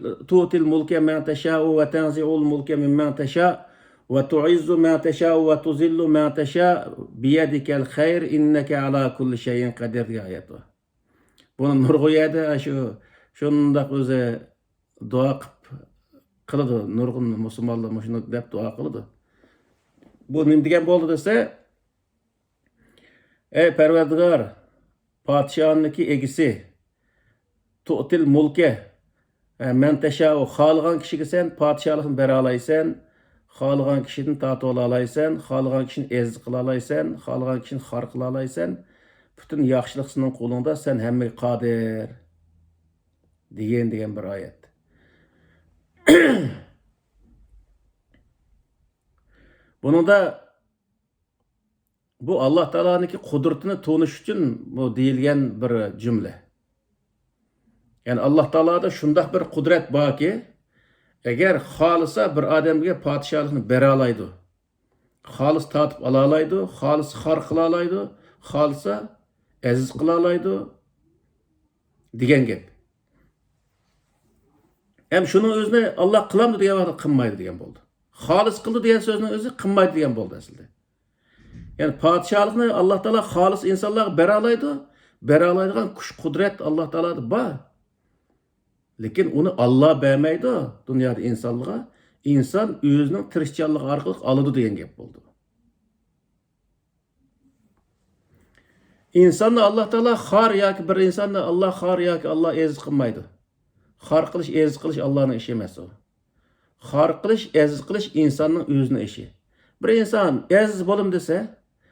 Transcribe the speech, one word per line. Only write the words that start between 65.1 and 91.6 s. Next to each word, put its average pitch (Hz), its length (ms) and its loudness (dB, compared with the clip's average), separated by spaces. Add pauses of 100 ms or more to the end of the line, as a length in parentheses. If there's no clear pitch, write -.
Xolis 147 420 0
tortib 147 320 -2
ola 131 240 2
oladi, 156 340 2 (160)
xolis 147 380 -2
xor 156 300 -2
qila 160 240 0
oladi, 175 340 -2 (440)
xohlasa 147 480 -2 (680)
aziz 127 280 0
qila 160 260 0
oladi 175 380 0 (1600)
degan 127 320 4
gap. 101 180 -6 (2500)
Ham 180 140 4
shuni 220 220 4
o'zini 220 360 2 (140)
Alloh 202 320 4
qilamdi 226 300 2
degan 196 180 2
vaqtda 175 200 -2
qilmaydi 127 400 0
degan 92 220 -12
bo'ldi. 80 200 -20 (400)
Xolis 196 400 2
qildi 226 240 -4
degan 226 180 4
so'zni 214 320 -2
o'zi 214 240 -6
qilmaydi 190 380 2
degan 147 200 0
bo'ldi 107 200 -8
aslida. - 300 -20 (1080)
Ya'ni 151 240 -2
podshohlikni 220 720 2
Alloh 190 320 2
taolo 220 200 0
xolis 185 440 0
insonlarga 196 520 0
bera 180 200 4
oladi. 233 340 0 (520)
Bera 151 280 6
oladigan 190 420 -2
kuch-qudrat 170 680 -4
Alloh 156 300 -2
taoloda 165 320 -4
bor. 202 280 -2 (1500)
Lekin 110 340 -2
uni 156 240 2
Alloh 131 440 6
bermaydi 156 520 2 (320)
dunyoda 127 360 -2
insonlarga. 120 560 -6 (480)